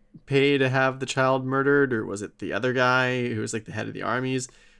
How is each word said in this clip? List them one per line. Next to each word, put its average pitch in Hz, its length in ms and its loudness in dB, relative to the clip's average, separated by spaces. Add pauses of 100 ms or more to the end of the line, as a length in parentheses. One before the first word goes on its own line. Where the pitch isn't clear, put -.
(280)
pay 139 300 4
to 131 120 2
have 131 320 0
the 131 40 -6
child 131 400 0
murdered, 135 480 2
or 107 120 -2
was 98 160 -8
it - 180 -12
the 82 140 -6
other 120 200 -2
guy 127 600 2
who 110 80 -4
was, 113 120 -6
like, 113 120 -6
the - 80 -18
head 110 140 -6
of 107 60 -10
the 95 100 -10
armies?" 127 440 -4 (320)